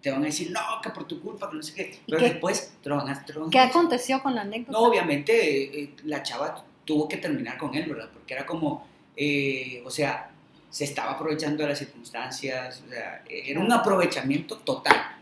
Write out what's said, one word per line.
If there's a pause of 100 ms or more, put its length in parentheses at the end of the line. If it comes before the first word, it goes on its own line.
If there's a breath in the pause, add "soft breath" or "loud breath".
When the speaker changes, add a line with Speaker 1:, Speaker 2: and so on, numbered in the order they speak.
Speaker 1:
te
van
a
decir,
"No, (220)
que
por
tu
culpa,
que
no
sé
qué",
Speaker 2:
¿Y
Speaker 1:
pero
Speaker 2:
qué,
Speaker 1:
después
te
lo
van
a,
te
lo
van
a
Speaker 2:
qué
Speaker 1:
decir.
Speaker 2:
aconteció
con
la
anécdota?
Speaker 1:
No,
obviamente,
eh, (120)
eh, (100)
la
chava (220)
tuvo
que
terminar
con
él,
¿verdad?
Porque
era
como, (280 loud breath)
eh,
o
sea, (380)
se
estaba
aprovechando
de
las
circunstancias,
o
sea,
era
un
Speaker 2:
Claro.
Speaker 1:
aprovechamiento
total. (260)